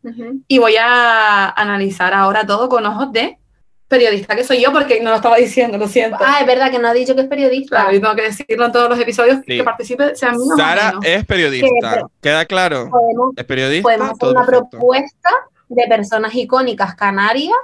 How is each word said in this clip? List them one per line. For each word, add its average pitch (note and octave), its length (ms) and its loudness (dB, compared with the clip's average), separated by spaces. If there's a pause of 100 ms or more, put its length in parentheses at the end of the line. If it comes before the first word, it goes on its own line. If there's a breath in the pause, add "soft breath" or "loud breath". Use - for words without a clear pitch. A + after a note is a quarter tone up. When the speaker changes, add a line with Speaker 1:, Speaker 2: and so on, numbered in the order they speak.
Speaker 1:
Ujú. A#3 440 -12
Speaker 2:
y C4+ 120 2
voy A3 180 4
a A3+ 720 2
analizar G3 600 -2
ahora G3 320 2
todo G#3 240 -2
con A3+ 160 0
ojos A3+ 280 -4
de A#3 240 -4 (500)
periodista G#3+ 480 0
que B3 80 -4
soy B3 180 0
yo, C4+ 120 2
porque C4+ 280 0
no A#3 80 -4
lo A3 80 2
estaba A3+ 200 2
diciendo, A#3 400 0
lo G#3 100 -4
siento. A3 320 -2
Speaker 1:
Ah, C#4+ 220 2
es C4 60 0
verdad C4 240 2
que B3 80 -2
no A#3 100 0
ha A#3 40 0
dicho B3+ 220 0
que C4 60 2
es C4+ 60 -2
periodista. C4+ 540 -2
Speaker 2:
Claro, G3 140 2
y G3+ 60 4
tengo G#3+ 140 0
que A3 80 -2
decirlo A3 420 -4
en A#3 80 -2
todos A#3+ 160 2
los A#3+ 100 -2
episodios A#3+ 380 2 (100)
Speaker 3:
Sí. B3 100 -2
Speaker 2:
que B3 60 -2
participe, B3 520 -2
sea B3 160 -2
mío B3+ 220 -2
o D4+ 40 2
Speaker 3:
Sara F#3+ 320 2
Speaker 2:
ajeno. G3 140 -6
Speaker 3:
es F#3 220 0
periodista, D#3 420 0
Speaker 1:
Que, A#3+ 280 2
pero G3+ 160 -4 (100)
Speaker 3:
¿queda D#3 240 0
claro? E3+ 440 -2
Speaker 1:
podemos, A#3+ 480 0
Speaker 3:
Es B2 80 -10
periodista, C#3 380 -2
Speaker 1:
podemos A#3 240 0
hacer C4+ 100 -8
Speaker 3:
todo B3+ 140 0
Speaker 1:
una B3 140 2
Speaker 3:
perfecto. B3 240 2
Speaker 1:
propuesta B3 600 -2 (400)
de A#3+ 180 0
personas A3 480 -2
icónicas A#3+ 600 -2
canarias G#3+ 580 -2 (100)